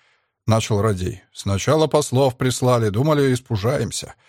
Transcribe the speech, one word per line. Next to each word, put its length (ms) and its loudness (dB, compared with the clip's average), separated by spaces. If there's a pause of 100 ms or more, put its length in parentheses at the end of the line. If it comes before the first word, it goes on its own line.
(480)
начал 340 2
Радей. 500 -4
«Сначала 560 0
послов 500 2
прислали, 520 0
думали, 440 2
испужаемся. 800 -4 (140)